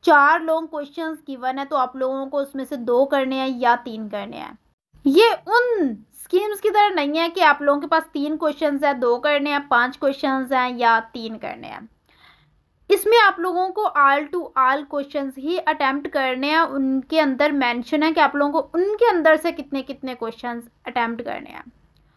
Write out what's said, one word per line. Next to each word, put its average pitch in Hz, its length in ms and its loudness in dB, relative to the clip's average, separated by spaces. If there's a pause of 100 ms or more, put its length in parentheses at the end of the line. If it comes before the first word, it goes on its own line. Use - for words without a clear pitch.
चार 302 380 6
लॉन्ग 320 260 -2
क्वेश्चंस 311 500 -10 (100)
गिवन 254 320 -8
है, 277 60 -6
तो 285 100 -6
आप 254 220 -2
लोगों 262 300 -4
को 277 100 -6
उसमें 277 280 -6
से 285 120 -10
दो 240 280 2
करने 269 300 -2
हैं 262 120 -2
या 240 280 2
तीन 220 340 -10
करने 202 280 -10
हैं। - 200 -14 (480)
ये 381 280 6
उन 415 600 0 (280)
स्कीम्स 403 360 -2
की 415 100 0
तरह 415 200 4
नहीं 302 300 -2
है 339 100 0
कि 349 120 -2
आप 294 200 4
लोगों 285 200 2
के 320 60 -8
पास 320 160 2 (100)
तीन 302 240 -4
क्वेश्चंस 294 460 -2
हैं, 285 160 0
दो 240 180 2
करने 285 320 0
हैं, 285 180 -2
पांच 254 300 2
क्वेश्चंस 269 540 -2
हैं 247 260 -2
या 226 220 4
तीन 226 380 -12
करने - 300 -12
हैं। - 220 -16 (1000)
इसमें 415 300 4
आप 403 200 4
लोगों 359 300 -2
को 415 140 -4
all 285 440 4
to 349 140 -6 (180)
all 269 340 2
questions 277 440 -6
ही 302 200 -4
अटेम्प्ट 285 500 -2
करने 262 420 -2
हैं। 320 100 2
उनके 269 600 0
अंदर 285 320 2
मेंशन 254 520 -2
है 320 80 2
कि 320 100 2
आप 285 140 2
लोगों 285 260 0
को - 180 -4
उनके 427 300 2
अंदर 320 280 4
से 330 140 -2
कितने 285 300 -8
कितने 262 340 -12
क्वेश्चंस 233 540 -10 (180)
अटेम्प्ट 233 340 -4
करने - 280 -10
हैं। - 140 -18 (540)